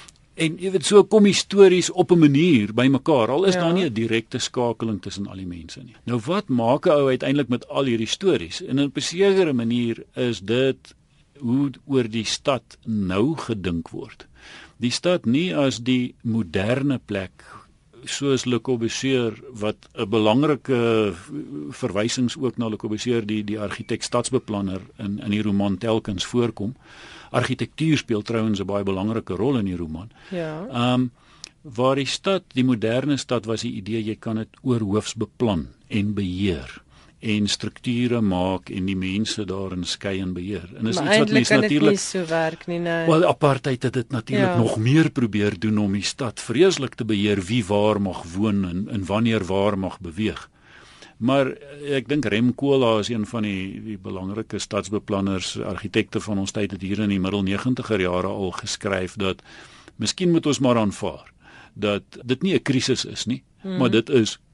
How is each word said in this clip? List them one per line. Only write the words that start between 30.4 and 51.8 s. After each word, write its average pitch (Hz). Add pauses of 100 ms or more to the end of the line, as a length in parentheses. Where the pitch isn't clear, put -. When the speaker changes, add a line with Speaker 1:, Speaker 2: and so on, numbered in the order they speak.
Speaker 1:
Ehm, 123 (540)
waar 131
die 139
stad, 190 (100)
die 127
moderne 127
stad, 117
was 110
die 120
idee 107
jy 107
kan 110
dit 110 (140)
oorhoofs 107
beplan 104 (200)
en 104
beheer 92 (380)
en 104
strukture 120
maak 92
en 95
die 95
mense 101
daarin 92
skei 98
en 92
beheer. 90
En 110
is 113
Speaker 2:
Maar -
Speaker 1:
iets 196
wat 220
Speaker 2:
eintlik 214
Speaker 1:
mens -
Speaker 2:
kan 214
dit 214
Speaker 1:
natuurlik 208
Speaker 2:
nie 202
so 185
werk 160
nie, 170
nee. 165
Speaker 1:
Wel, 165
apartheid 131
het 123
dit 123
natuurlik 135
Speaker 2:
Ja. 180
Speaker 1:
nog 110
meer 143
probeer 104
doen 107
om 104
die 101
stad -
vreeslik 139
te 123
beheer, 104
wie 107
waar 104
mag 92
woon 98
en, 90
en 101
wanneer 110
waar 98
mag 92
beweeg. 90 (680)
Maar, 131
eh, 143